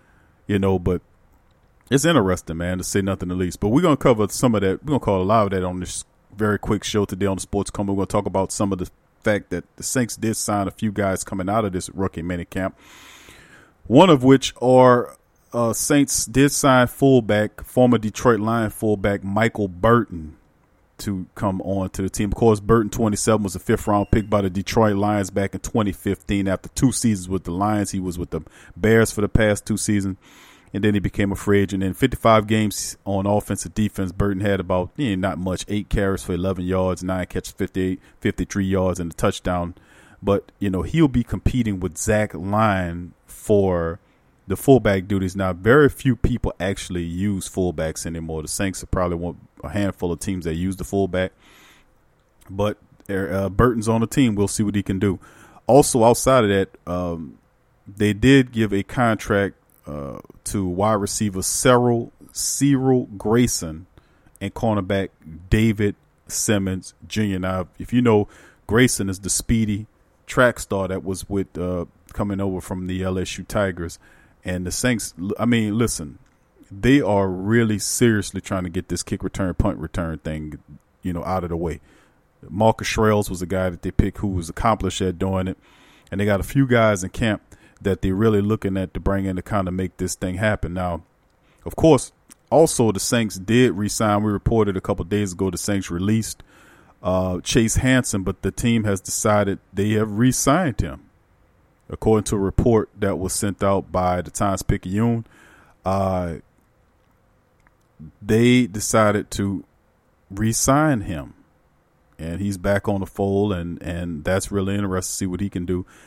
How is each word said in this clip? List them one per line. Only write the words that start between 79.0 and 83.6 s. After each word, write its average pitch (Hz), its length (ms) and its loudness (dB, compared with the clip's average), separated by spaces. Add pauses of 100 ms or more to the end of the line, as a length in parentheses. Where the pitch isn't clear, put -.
kick - 200 -6
return, 92 320 -4
punt 80 240 -2
return 80 400 -6
thing, 78 400 -8 (440)
you 92 100 -4
know, 85 120 -6
out 92 200 -4
of 85 60 -6
the 85 60 -4
way. 80 240 -4 (680)
Marcus 110 380 0
Shrells 107 420 2
was 92 140 -8
a 90 40 -6
guy 92 240 -2